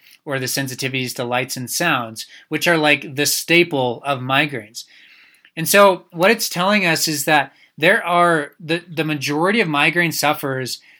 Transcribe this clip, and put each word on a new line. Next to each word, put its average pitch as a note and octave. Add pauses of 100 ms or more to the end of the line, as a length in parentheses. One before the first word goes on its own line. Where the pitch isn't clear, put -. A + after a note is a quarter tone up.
(260)
or C#3
the B2+
sensitivities C3
to B2+
lights B2
and B2
sounds, B2 (240)
which D#3
are, E3+
like, D3+
the C#3+
staple D3
of C#3
migraines. C3 (720)
And E3
so G3
what F3
it's A3
telling G3
us E3
is D3
that D3+ (240)
there F#3
are, E3+
the, E3+
the D#3+
majority D#3
of F3+
migraine D#3
sufferers C3+ (200)